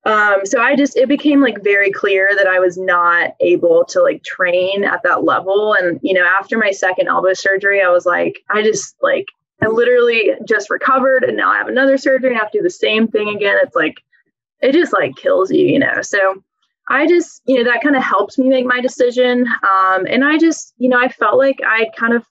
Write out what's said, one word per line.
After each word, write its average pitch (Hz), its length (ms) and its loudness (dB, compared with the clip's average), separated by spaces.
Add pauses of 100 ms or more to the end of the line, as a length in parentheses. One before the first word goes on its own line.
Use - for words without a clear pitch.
Um, 214 420 2
so 233 140 -2
I 277 160 2
just, 277 220 0
it 262 100 2
became, 285 340 2
like, 214 220 -2
very 202 280 2
clear 196 440 0
that 196 120 2
I 185 100 2
was 185 200 2
not 175 640 0
able 170 500 2
to, 185 120 0
like, 156 220 0
train 185 600 -2
at 175 200 -4
that 175 200 0
level. 202 500 0
And, 180 280 0
you 190 140 -2
know, 180 100 2
after 196 320 -2
my 208 140 0
second 185 360 -2
elbow 185 260 0
surgery, 196 500 0
I 180 60 2
was 175 180 2
like, 175 320 -2 (100)
I 214 140 -2
just, - 400 -2
like, - 240 -2 (340)
I 214 60 0
literally 233 640 2 (160)
just 208 240 -2
recovered 262 520 0
and 220 140 -2
now 202 140 0
I 208 60 0
have 208 100 -4
another 269 320 2
surgery 262 300 0
and 240 80 -2
I 220 40 -2
have 214 100 -6
to 214 80 -4
do 202 40 -2
the 180 80 0
same 220 380 0
thing 208 200 -2
again. 202 320 -2
It's 180 140 -4
like, - 260 -4 (640)
it 262 80 2
just, 320 200 2
like, 143 260 -2
kills 190 340 0
you, - 160 2
you - 100 2
know? - 240 -2
So 190 400 -2 (480)
I 285 160 0
just, 339 400 0
you 254 180 2
know, 240 80 0
that 233 120 -2
kinda 285 180 2
helped - 380 -2
me 262 100 2
make 262 160 2
my 247 160 -2
decision. 247 640 0 (180)
Um, 190 440 0
and 262 180 0
I 302 140 2
just, 320 380 0
you 247 120 0
know, 247 100 2
I 254 100 0
felt 233 280 -2
like 269 260 2
I'd 220 320 -2
kind 233 200 -2
of 233 160 -4